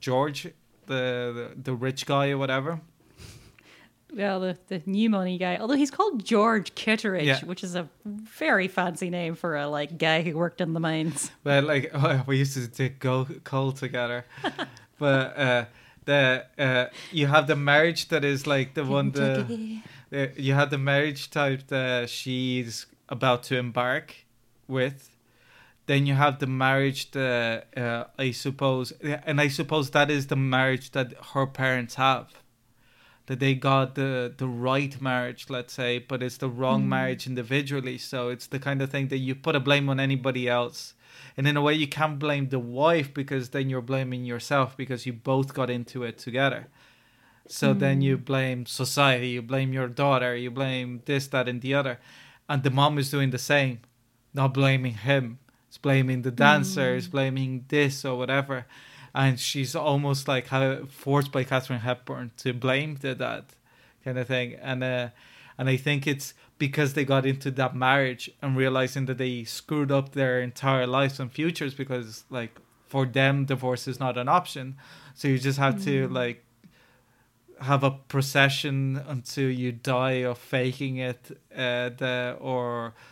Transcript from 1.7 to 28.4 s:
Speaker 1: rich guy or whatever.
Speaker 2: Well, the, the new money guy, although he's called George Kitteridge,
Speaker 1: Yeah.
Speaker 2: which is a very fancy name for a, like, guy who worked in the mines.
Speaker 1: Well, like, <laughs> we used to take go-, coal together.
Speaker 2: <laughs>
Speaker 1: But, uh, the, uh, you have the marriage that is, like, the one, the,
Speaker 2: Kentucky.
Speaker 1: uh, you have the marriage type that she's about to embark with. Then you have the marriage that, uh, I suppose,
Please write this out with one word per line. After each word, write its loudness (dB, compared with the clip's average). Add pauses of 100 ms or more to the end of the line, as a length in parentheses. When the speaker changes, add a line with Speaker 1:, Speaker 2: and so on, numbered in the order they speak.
Speaker 1:
rich -4
guy 2
or 0
whatever. -2 (1300)
Speaker 2:
Well, -2
the, -2 (120)
the -6
new 2
money 0
guy, -2
although -2
he's 2
called 0
George 2
Kitteridge, 0
Speaker 1:
Yeah. 4
Speaker 2:
which -8
is -6
a -6 (160)
very 0
fancy -2
name -4
for -4
a, -2
like, -4
guy 2
who -2
worked -2
in -2
the -2
mines. -2 (140)
Speaker 1:
Well, 4
like, 0 (160)
<laughs> 2
we 2
used 2
to -4
take -4
go-, 0 (180)
coal -2
together. -4 (180)
Speaker 2:
<laughs> -4 (340)
Speaker 1:
But, 2
uh, 2 (420)
the, 4 (120)
uh, 2 (260)
you 2
have 6
the 2
marriage 4
that 0
is, 0
like, 0
the -4
one, 2
the, 0
Speaker 2:
Kentucky. -8 (280)
Speaker 1:
uh, -2 (120)
you 0
have 4
the -2
marriage 0
type -2
that -2
she's -4 (240)
about 2
to -2
embark -2 (540)
with. -2 (720)
Then 4
you 4
have 4
the -2
marriage 0
that, -2
uh, -2 (140)
I 0
suppose, -2 (100)